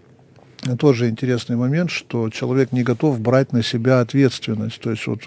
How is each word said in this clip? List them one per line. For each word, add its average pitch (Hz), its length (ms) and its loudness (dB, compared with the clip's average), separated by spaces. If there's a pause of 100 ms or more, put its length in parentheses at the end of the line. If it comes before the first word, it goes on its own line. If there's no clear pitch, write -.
(800)
тоже 123 300 4
интересный 120 480 -2
момент, 143 340 0
что 113 400 -4
человек 127 420 0
не 127 120 0
готов 123 360 0
брать 127 320 2
на 120 100 2
себя 123 380 2
ответственность. 117 800 0
То 120 100 -6
есть 110 180 -6
вот, 113 180 -6